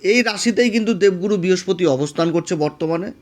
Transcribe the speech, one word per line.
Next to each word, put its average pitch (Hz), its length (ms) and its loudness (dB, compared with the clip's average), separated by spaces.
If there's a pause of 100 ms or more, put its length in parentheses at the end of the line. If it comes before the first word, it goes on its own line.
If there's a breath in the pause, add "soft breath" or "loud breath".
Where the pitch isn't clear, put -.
এই 226 200 4
রাশিতেই 226 480 0
কিন্তু 220 240 0
দেবগুরু 196 420 2
বৃহস্পতি 185 500 0
অবস্থান 151 440 0
করছে 165 240 -2
বর্তমানে। 165 680 -4